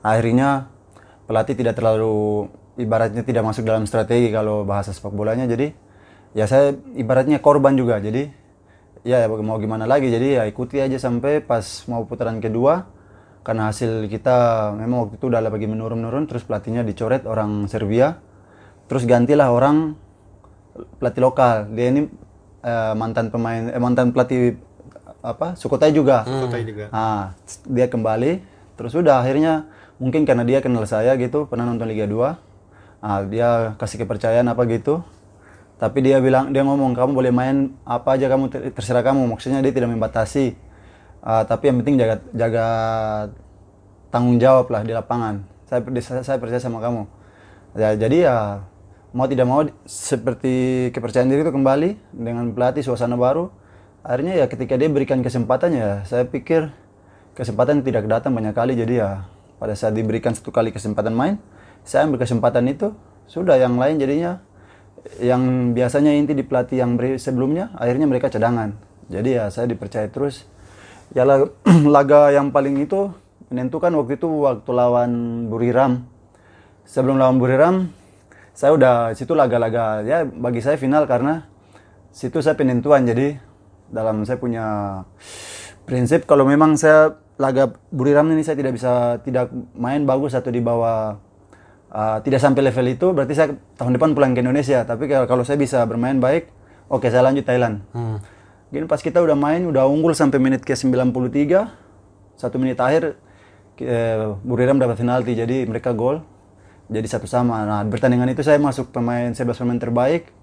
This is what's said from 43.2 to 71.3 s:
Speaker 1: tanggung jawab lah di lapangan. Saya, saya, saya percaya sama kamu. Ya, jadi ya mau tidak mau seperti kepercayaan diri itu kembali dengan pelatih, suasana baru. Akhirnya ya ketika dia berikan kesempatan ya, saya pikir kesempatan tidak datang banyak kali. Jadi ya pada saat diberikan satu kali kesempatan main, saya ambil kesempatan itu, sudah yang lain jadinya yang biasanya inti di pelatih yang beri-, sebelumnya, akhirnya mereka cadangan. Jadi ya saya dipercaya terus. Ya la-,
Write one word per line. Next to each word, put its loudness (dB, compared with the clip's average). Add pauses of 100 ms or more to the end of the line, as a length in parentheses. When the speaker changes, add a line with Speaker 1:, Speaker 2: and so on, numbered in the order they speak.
Speaker 1:
tanggung 2
jawab 6
lah -2
di -6
lapangan. -6 (200)
Saya, -4 (180)
saya, -8
saya -2
percaya -6
sama -6
kamu. -4 (720)
Ya, 0
jadi 0
ya 2 (720)
mau -2
tidak 0
mau 2 (240)
seperti -4 (360)
kepercayaan -2
diri 2
itu 0
kembali 2 (200)
dengan -6
pelatih, -2
suasana -2
baru. 0 (480)
Akhirnya -4
ya 2
ketika -4
dia 2
berikan 0
kesempatan 0
ya, 0 (120)
saya -2
pikir -2 (600)
kesempatan 0
tidak -2
datang -2
banyak -4
kali. -2
Jadi -2
ya -4 (280)
pada -6
saat -2
diberikan -2
satu -10
kali 0
kesempatan -4
main, -2 (460)
saya 0
ambil -2
kesempatan 0
itu, -4 (300)
sudah 0
yang 4
lain 2
jadinya -2 (800)
yang 2 (320)
biasanya 2
inti 2
di -2
pelatih -2
yang 2
beri-, -2
sebelumnya, -2
akhirnya 0
mereka 0
cadangan. -2 (340)
Jadi -4
ya 0
saya -4
dipercaya -6
terus. -8 (640)
Ya 0
la-, 6 (200)